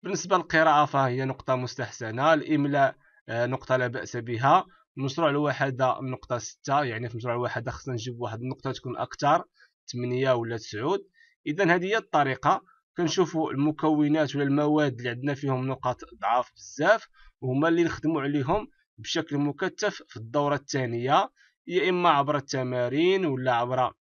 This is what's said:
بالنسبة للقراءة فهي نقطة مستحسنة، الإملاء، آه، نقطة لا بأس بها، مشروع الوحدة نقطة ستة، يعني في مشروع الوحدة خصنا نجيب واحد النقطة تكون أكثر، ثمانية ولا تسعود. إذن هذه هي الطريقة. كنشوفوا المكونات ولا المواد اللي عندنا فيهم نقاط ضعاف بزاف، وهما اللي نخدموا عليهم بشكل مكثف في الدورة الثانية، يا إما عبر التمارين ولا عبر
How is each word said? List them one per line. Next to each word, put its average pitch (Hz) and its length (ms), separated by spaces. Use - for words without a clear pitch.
بالنسبة 185 340
للقراءة 160 480
فهي 135 400
نقطة 131 300
مستحسنة، 127 800
الإملاء، 143 600
آه، 117 160
نقطة 131 320
لا 127 100
بأس 120 300
بها، 123 480
مشروع 139 320
الوحدة 135 720
نقطة 127 360
ستة، - 460
يعني 117 260
في 117 80
مشروع 117 180
الوحدة 120 360
خصنا - 220
نجيب 117 260
واحد 113 220
النقطة 131 300
تكون 123 260
أكثر، 147 460
ثمانية 123 400
ولا 117 260
تسعود. 135 420
إذن 175 240
هذه 175 140
هي 202 120
الطريقة. 151 640
كنشوفوا 170 540
المكونات 151 840
ولا 143 80
المواد 147 540
اللي 123 120
عندنا 131 240
فيهم 135 340
نقاط 127 340
ضعاف 117 340
بزاف، 185 520
وهما 131 260
اللي 170 160
نخدموا 160 380
عليهم 147 460
بشكل 143 400
مكثف 147 720
في - 100
الدورة 143 380
الثانية، 135 760
يا 175 220
إما 180 200
عبر 143 260
التمارين 135 920
ولا 127 280
عبر 123 480